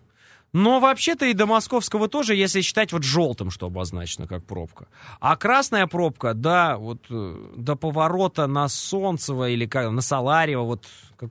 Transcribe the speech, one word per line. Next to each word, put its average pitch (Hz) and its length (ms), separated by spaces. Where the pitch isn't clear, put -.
Но 220 280
вообще-то 269 480
и 240 60
до 208 120
Московского 214 640
тоже, 226 240
если 196 280
считать 214 300
вот 165 120
жёлтым, 131 480
что 90 160
обозначено 87 600
как 90 160
пробка. 87 440
А 147 180
красная 226 480
пробка, 156 480
да, 156 460
вот, 113 180
э, 101 240
до 123 200
поворота 160 720
на 143 200
Солнцево 156 800
или 117 200
как, 120 240
на 120 100
Саларьево, 139 600
вот, 117 220
как, 117 140